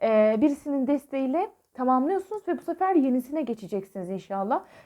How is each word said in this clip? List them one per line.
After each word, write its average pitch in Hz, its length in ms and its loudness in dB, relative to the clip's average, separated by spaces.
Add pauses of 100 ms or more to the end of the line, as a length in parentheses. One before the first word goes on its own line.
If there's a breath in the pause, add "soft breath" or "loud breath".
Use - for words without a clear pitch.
Ee, 220 380 4
birisinin 285 460 0
desteğiyle 269 600 -2 (240)
tamamlıyorsunuz 294 720 0
ve 349 100 -2
bu 349 40 -12
sefer 370 340 -2
yenisine 269 460 0
geçeceksiniz 196 680 -8
inşallah. 196 540 -4 (220 loud breath)